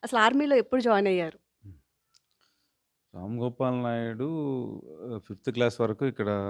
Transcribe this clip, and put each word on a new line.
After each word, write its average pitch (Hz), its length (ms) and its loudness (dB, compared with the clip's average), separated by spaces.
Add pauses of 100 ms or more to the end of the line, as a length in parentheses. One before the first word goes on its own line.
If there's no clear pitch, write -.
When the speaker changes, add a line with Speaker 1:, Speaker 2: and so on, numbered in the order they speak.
Speaker 1:
అసలు 247 160 0
ఆర్మీలో 277 360 4
ఎప్పుడు 254 260 2
జాయిన్ 208 260 4
అయ్యారు? 175 320 0 (1800)
Speaker 2:
రామ్ 104 240 -8
గోపాల్ 123 440 -2
నాయుడు, 117 440 -4 (760)
ఆ, 117 140 -10
ఫిఫ్త్ 104 340 -8
క్లాస్ 117 300 0
వరకు 110 240 0
ఇక్కడ 117 200 -2 (240)